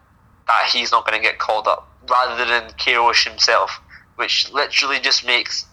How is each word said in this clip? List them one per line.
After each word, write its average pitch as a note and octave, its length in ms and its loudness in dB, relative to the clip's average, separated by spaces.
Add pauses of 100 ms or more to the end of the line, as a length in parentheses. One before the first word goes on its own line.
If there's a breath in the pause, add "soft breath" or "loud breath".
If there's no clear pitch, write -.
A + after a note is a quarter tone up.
(460)
that A2 260 2
he's A#2 200 -2
not A#2 140 4
gonna A2 160 0
get A2 160 0
called G#2+ 280 -2
up, - 220 0 (200)
rather B2 360 0
than A#2 300 -2
Queiroz A#2 540 2
himself, A2+ 520 0 (340 loud breath)
which - 380 -2
literally C#3 480 -2
just B2+ 260 0
makes - 460 -2